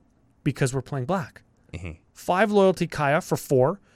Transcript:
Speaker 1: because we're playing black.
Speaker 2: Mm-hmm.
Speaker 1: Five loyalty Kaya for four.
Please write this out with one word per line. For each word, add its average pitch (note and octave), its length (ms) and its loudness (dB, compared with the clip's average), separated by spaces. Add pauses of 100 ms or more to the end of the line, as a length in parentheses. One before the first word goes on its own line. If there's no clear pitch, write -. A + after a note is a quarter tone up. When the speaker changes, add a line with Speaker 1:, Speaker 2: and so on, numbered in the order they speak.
(440)
Speaker 1:
because C3+ 300 -2
we're C3 80 -4
playing B2+ 240 -8
black. E3+ 380 -6 (280)
Speaker 2:
Mm-hmm. F2 200 -12 (200)
Speaker 1:
Five F#3+ 400 0
loyalty F#3+ 360 4
Kaya D3+ 340 0
for - 160 -4
four. C#3+ 420 2 (160)